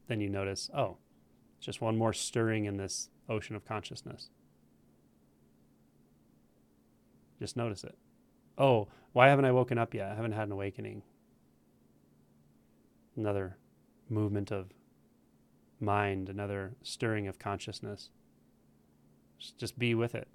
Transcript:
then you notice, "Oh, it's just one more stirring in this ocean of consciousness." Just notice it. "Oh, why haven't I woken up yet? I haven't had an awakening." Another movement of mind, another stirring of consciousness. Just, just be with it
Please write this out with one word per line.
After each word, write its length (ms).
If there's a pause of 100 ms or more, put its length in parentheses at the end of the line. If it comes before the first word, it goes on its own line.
then 140
you 80
notice, 440
"Oh, 240 (600)
it's 80
just 160
one 160
more 160
stirring 520
in 120
this 320 (180)
ocean 280
of 100
consciousness." 680 (3000)
Just 160
notice 280
it. 140 (600)
"Oh, 320 (240)
why 160
haven't 160
I 60
woken 260
up 160
yet? 180
I 40
haven't 180
had 140
an 40
awakening." 520 (2000)
Another 420 (520)
movement 420
of 220 (1080)
mind, 500
another 540
stirring 440
of 120
consciousness. 720 (1300)
Just, 200
just 220
be 160
with 200
it 200